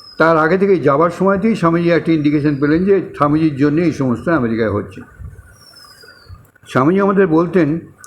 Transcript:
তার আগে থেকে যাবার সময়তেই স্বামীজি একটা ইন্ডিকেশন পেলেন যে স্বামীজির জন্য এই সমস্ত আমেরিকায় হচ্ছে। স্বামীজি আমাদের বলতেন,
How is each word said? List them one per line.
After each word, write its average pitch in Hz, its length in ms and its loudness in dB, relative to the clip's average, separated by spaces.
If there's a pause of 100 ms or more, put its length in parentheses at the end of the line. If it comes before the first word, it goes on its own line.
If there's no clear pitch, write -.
(180)
তার 165 200 4
আগে 160 200 2
থেকে 196 180 2
যাবার 147 340 2
সময়তেই 196 440 0
স্বামীজি 170 360 0
একটা 165 220 0
ইন্ডিকেশন 147 480 0
পেলেন 156 240 0
যে 196 160 2 (140)
স্বামীজির 151 420 0
জন্য 147 240 0
এই 165 120 0
সমস্ত 127 360 -4
আমেরিকায় 117 420 -2
হচ্ছে। 98 300 -6 (1700)
স্বামীজি 156 320 0
আমাদের 196 260 2
বলতেন, 165 520 0 (280)